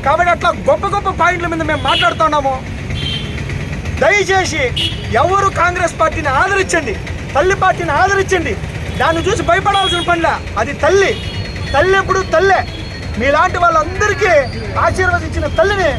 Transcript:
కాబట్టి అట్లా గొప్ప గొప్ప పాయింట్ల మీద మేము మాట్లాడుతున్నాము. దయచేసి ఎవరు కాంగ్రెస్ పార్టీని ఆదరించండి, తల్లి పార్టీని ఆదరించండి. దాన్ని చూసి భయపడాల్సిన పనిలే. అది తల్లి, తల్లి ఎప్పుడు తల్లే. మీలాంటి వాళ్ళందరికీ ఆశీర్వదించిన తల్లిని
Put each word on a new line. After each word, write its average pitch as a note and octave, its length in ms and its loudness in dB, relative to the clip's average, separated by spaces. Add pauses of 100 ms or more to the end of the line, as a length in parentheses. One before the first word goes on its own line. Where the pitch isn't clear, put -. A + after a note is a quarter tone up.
కాబట్టి E4+ 280 4
అట్లా E4+ 160 0 (200)
గొప్ప D#4+ 140 2 (100)
గొప్ప G4+ 140 -2 (120)
పాయింట్ల F4 320 2
మీద D#4+ 180 -4
మేము D4 180 -2
మాట్లాడుతున్నాము. D#4+ 640 2 (1500)
దయచేసి F#4 600 2 (600)
ఎవరు F#4+ 260 2 (120)
కాంగ్రెస్ F4 420 0
పార్టీని D#4+ 280 0 (120)
ఆదరించండి, F4 540 0 (400)
తల్లి F#4 260 2
పార్టీని E4 400 0
ఆదరించండి. F#4+ 520 0 (460)
దాన్ని D#4+ 280 2
చూసి F#4+ 140 0 (100)
భయపడాల్సిన F#4+ 580 2
పనిలే. E4 240 2 (260)
అది C#4 140 -2 (100)
తల్లి, F4 280 4 (640)
తల్లి F#4 280 4
ఎప్పుడు F#4+ 200 0 (120)
తల్లే. F4+ 260 4 (600)
మీలాంటి E4 420 2
వాళ్ళందరికీ G4 680 2 (520)
ఆశీర్వదించిన E4 600 0 (100)
తల్లిని F#4 320 2 (100)